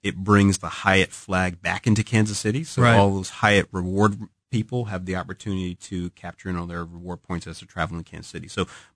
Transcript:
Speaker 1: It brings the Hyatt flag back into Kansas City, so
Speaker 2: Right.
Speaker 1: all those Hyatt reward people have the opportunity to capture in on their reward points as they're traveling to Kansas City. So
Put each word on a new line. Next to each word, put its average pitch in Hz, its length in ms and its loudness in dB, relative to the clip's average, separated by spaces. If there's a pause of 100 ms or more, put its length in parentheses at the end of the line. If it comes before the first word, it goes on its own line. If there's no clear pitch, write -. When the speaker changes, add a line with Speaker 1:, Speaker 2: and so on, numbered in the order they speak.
Speaker 1:
It 98 120 -4
brings 98 420 6
the 82 100 -8
Hyatt 95 420 2
flag 92 500 -4
back 87 240 -4
into 110 200 2
Kansas 107 340 0
City, 113 240 -2
so 127 200 -2
Speaker 2:
Right. 117 140 6
Speaker 1:
all 101 160 6
those 95 180 -6
Hyatt 104 420 4
reward 98 440 2 (360)
people 120 340 -2
have 95 180 -8
the 92 120 -4
opportunity 92 600 -6
to 87 340 -8
capture - 380 -14
in 90 80 -4
on 87 120 -6
their 85 160 -8
reward 87 380 -12
points 85 240 -8
as 82 120 -12
they're - 80 -18
traveling 82 380 -6
to - 40 -20
Kansas - 220 -16
City. - 160 -14
So 92 200 -4 (300)